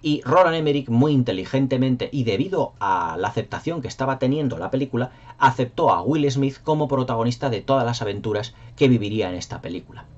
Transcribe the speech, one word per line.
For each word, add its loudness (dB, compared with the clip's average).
Y 0
Roland 6
Emmerich, 0
muy 4
inteligentemente, 0
y -2
debido 0
a -2
la -2
aceptación -6
que -10
estaba -4
teniendo 0
la -6
película, -2
aceptó 2
a 2
Will 2
Smith -2
como 0
protagonista -2
de -4
todas 2
las -2
aventuras -4
que 4
viviría 2
en -6
esta -12
película. -12